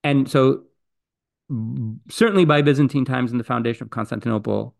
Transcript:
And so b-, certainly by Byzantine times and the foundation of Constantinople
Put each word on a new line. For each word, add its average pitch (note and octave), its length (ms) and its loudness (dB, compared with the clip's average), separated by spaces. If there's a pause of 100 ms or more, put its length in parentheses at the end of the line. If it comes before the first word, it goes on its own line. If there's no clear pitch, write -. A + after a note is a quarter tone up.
And C#3 260 2
so C3+ 360 2 (840)
b-, A2+ 480 -6 (120)
certainly G3 360 2
by D3 160 4
Byzantine C#3 440 2
times B2+ 260 -2
and B2 80 -2
the A#2 40 -6
foundation A#2 400 -4
of A2+ 60 -16
Constantinople A2 920 -4